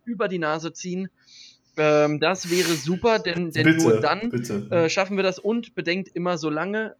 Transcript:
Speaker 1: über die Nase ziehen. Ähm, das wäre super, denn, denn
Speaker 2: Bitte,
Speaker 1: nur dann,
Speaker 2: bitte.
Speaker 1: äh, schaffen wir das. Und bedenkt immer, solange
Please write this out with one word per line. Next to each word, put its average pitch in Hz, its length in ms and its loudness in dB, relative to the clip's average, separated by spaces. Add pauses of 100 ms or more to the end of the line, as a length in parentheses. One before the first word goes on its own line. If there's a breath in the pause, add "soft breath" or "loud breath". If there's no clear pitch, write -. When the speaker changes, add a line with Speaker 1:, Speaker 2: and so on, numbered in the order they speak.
Speaker 1:
über 220 240 -4
die 180 100 -4
Nase 160 320 -4
ziehen. 185 380 -8 (680 soft breath)
Ähm, 151 460 4
das 175 280 0
wäre 170 200 2
super, 180 500 2
denn, 175 320 -4
denn 156 140 2
Speaker 2:
Bitte, 160 180 6
Speaker 1:
nur 110 160 6
dann, 190 300 0
Speaker 2:
bitte. - 420 -4
Speaker 1:
äh, 165 180 4
schaffen 190 280 -2
wir 190 60 2
das. 185 160 -2
Und 226 360 -4
bedenkt 180 400 -2
immer, 180 220 -2
solange 170 640 -4